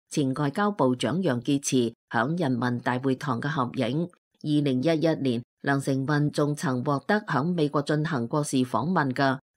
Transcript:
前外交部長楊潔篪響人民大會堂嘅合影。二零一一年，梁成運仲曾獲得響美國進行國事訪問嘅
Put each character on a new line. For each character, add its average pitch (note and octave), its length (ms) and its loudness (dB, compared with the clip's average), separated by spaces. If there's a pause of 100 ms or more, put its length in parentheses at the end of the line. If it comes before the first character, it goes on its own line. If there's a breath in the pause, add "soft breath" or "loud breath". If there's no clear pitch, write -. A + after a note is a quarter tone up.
前 C3+ 280 0
外 D3 140 0
交 G#3 200 0
部 C3 260 2
長 B2+ 240 -2
楊 C3+ 220 0
潔 C#3+ 180 0
篪 A#2+ 320 0 (160)
響 C#3 320 0
人 C#3 100 0
民 B2 300 0
大 B2 200 -2
會 C3+ 140 0
堂 C3 240 -4
嘅 C#3+ 80 -4
合 C#3 280 -2
影。 C3 340 -2 (320)
二 D3 240 2
零 B2+ 180 0
一 C#3+ 40 0
一 E3 220 2 (120)
年， A#2+ 220 0 (180)
梁 C#3 180 0
成 C3+ 280 -2
運 D3 240 2
仲 D3 240 0
曾 C3 280 -2
獲 C#3 240 0
得 G3+ 80 2 (120)
響 D3+ 260 0
美 D#3 160 2
國 D#3 140 0
進 D3+ 260 0
行 A#2+ 180 -2
國 D3 160 0
事 C#3+ 160 -2
訪 B2+ 320 0
問 D3 220 2
嘅 C3+ 260 2 (180)